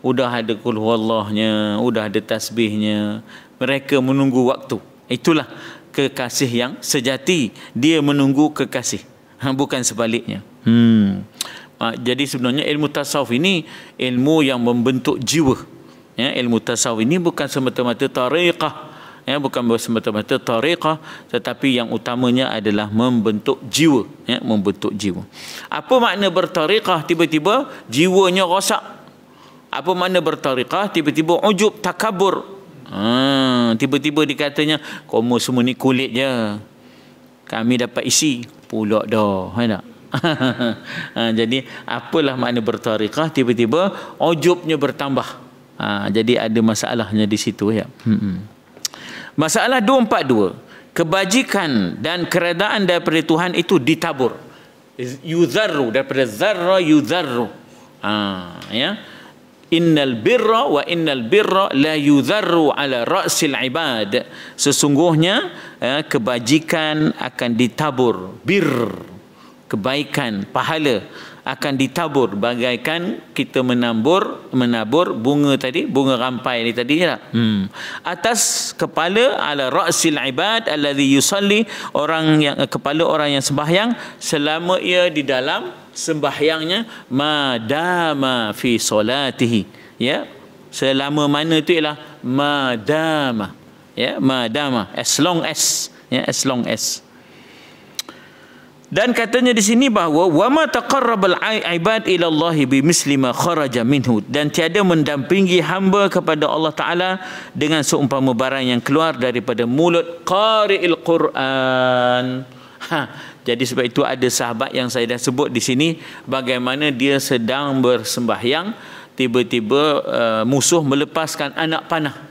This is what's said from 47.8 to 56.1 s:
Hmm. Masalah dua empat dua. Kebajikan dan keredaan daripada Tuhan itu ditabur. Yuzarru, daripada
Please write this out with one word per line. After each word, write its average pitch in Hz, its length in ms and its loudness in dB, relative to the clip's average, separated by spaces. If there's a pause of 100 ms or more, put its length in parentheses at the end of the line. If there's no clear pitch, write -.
Hmm. 101 480 -2 (840)
Masalah 202 420 2
dua 254 220 4
empat 214 240 2
dua. 107 320 2 (400)
Kebajikan 170 1040 0
dan 165 240 -4
keredaan 180 640 0
daripada 170 320 2
Tuhan 165 320 0
itu 175 240 2
ditabur. 139 560 0 (880)
Yuzarru, 160 720 0
daripada 135 320 2